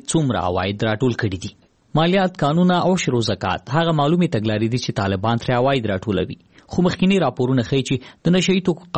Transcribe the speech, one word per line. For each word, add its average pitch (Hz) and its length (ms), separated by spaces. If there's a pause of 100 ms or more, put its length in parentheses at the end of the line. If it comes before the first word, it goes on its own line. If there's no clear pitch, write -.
(140)
څومره 135 260 (120)
عواید 98 380
راټول 110 340
کړي 95 220
دي. 95 60 (440)
مالیات، 185 480
قانونه، 175 340 (140)
عشر 170 280
او 113 120
زکات 95 460
هغه 165 240
معلومې 165 360
تګلارې 107 360
دي 127 120
چې - 160
طالبان 101 420
ترې 131 160
عواید 127 340
راټولوي. 95 460 (320)
خو 180 160
مخکیني 190 400
راپورونه 123 440
ښیي 135 180
چې 131 80 (280)
د 175 120
نشه 185 200
یي 190 140
توکو - 280